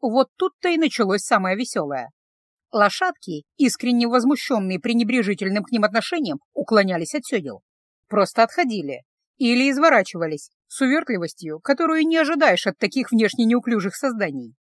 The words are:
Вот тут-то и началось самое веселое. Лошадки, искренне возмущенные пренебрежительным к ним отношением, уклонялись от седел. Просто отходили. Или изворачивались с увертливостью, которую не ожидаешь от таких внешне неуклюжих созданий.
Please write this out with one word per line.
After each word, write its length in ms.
Вот 280
тут-то 320
и 80
началось 460
самое 340
веселое. 500
Лошадки, 720
искренне 500
возмущенные 720
пренебрежительным 800
к 80
ним 140
отношением, 540
уклонялись 600
от 120
седел. 340
Просто 360
отходили. 580
Или 340
изворачивались 800
с 120
увертливостью, 800
которую 460
не 100
ожидаешь 500
от 120
таких 340
внешне 320
неуклюжих 500
созданий. 600